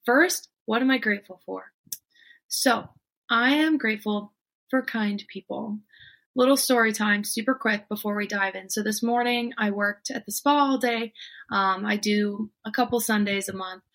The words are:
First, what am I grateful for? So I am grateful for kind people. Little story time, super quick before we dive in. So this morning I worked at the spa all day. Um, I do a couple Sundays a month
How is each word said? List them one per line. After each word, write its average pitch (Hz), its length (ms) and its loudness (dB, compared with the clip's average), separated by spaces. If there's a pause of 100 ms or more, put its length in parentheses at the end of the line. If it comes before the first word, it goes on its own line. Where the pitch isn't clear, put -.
First, 302 440 2 (160)
what 226 160 0
am 262 100 4
I 262 60 4
grateful 202 480 -4
for? 190 260 -10 (760)
So - 420 0 (400)
I 240 220 4
am 302 260 4
grateful 214 560 -4 (380)
for 262 100 2
kind 208 460 -2
people. 208 500 -8 (580)
Little 262 220 4
story 233 340 2
time, 208 320 0
super 220 300 -2
quick 214 340 -2
before 208 280 -4
we 208 100 -2
dive 196 300 -2
in. 190 160 -12
So 214 100 -2
this 214 220 -2
morning 240 560 0
I 214 100 0
worked 202 400 -4
at 262 160 -8
the 208 60 -12
spa 285 400 2
all 262 80 2
day. 233 340 -2 (380)
Um, 196 340 0
I 208 120 0
do 208 520 0 (160)
a 214 60 -8
couple 240 280 0
Sundays 202 480 0
a 190 80 -8
month 185 280 -10 (120)